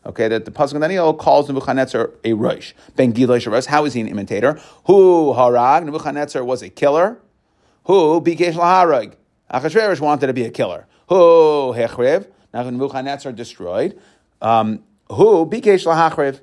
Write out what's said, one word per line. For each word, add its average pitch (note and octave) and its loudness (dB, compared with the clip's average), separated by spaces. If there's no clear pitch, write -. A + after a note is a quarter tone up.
Okay, A2 -4
that A2 -4
the - -16
Pasuk C#3 -4
in D3 -4
Daniel E3 -2
calls C#3+ 0
Nebuchadnezzar C3 -4
a A2+ 0
Rosh. - -4
Ben B2+ 2
Gila B2 2
Rosh. A#2 -4
How D3+ 0
is C#3+ -4
he A#2+ -6
an A2 -6
imitator? G#2+ -4
Who F3 6
Harag? B2 2
Nebuchadnezzar D3 -8
was B2 -4
a F#2+ -18
killer. E3 0
Who E3+ 4
Bikesh E3+ -2
Laharag? E3+ 2
Achashverosh D#3+ -2
wanted D3 -2
to C3 -2
be A#2+ -4
a A2 -8
killer. F#2 -8
Who D#3+ 4
Hechriv? B2 -2
Now B2 -8
Nebuchadnezzar C3+ -8
destroyed. A2+ -8
Um, A2 -2
who E3 4
Bikesh G3 0
Lahachriv? D#3 0